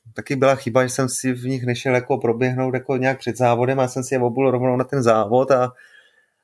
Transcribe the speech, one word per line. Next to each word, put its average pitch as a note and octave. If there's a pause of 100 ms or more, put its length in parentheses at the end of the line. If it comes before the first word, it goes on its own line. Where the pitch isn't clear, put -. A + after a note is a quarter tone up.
(140)
taky C#3+
byla C3+
chyba, B2+
že B2+
jsem B2+
si B2+
v B2
nich B2+
nešel B2
jako B2
proběhnout B2+
jako B2+
nějak C3
před A2+
závodem B2
a B2+
jsem C3
si C3
je B2+
obul B2
rovnou B2+
na B2+
ten C3+
závod A2+
a, B2 (720)